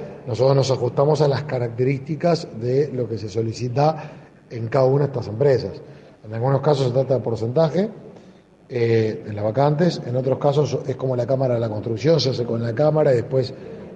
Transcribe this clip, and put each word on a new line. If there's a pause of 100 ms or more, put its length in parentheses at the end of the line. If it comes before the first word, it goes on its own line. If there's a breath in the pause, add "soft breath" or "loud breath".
(280 loud breath)
nosotros
nos
ajustamos
a
las
características (120)
de
lo
que
se
solicita (360 loud breath)
en
cada
una
de
estas
empresas. (420 loud breath)
En
algunos
casos
se
trata
de
porcentaje, (800 loud breath)
eh,
en
las
vacantes,
en
otros
casos
es
como
la
Cámara
de
la
Construcción,
se
hace
con
la
Cámara
y
después (440 loud breath)